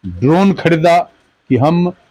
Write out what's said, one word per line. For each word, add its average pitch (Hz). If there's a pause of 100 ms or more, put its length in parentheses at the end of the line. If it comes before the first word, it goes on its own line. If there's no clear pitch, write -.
ड्रोन 151
खरीदा 170 (380)
कि 131
हम 170 (180)